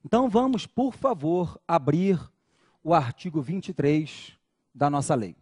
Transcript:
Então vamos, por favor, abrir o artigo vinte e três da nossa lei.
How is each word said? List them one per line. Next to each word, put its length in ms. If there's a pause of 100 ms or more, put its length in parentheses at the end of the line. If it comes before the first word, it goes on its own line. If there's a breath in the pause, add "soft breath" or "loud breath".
Então 280
vamos, 360
por 280
favor, 720
abrir 500 (640)
o 120
artigo 480
vinte 260
e 60
três 640 (360)
da 140
nossa 260
lei. 260